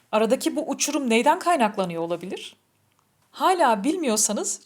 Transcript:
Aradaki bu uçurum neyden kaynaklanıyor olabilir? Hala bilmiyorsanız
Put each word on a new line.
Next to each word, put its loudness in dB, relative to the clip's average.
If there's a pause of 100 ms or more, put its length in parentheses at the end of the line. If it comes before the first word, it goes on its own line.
(120)
Aradaki 2
bu -4
uçurum -2
neyden 4
kaynaklanıyor 0
olabilir? -8 (720)
Hala 2
bilmiyorsanız -2